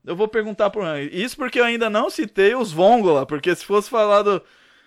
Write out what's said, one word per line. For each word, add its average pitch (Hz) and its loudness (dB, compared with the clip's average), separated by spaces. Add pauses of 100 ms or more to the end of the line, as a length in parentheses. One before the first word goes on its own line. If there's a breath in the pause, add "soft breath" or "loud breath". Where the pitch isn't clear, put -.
eu 170 -8
vou 214 0
perguntar 214 -2
pro 208 -6
Han." 156 -6
Isso 180 -6
porque 254 -2
eu 240 2
ainda 233 -2
não 226 -2
citei 226 0
os 226 -4
Vongola, 180 4
porque 147 -2
se - -6
fosse 202 0
falar 208 2
do, 202 0 (440 soft breath)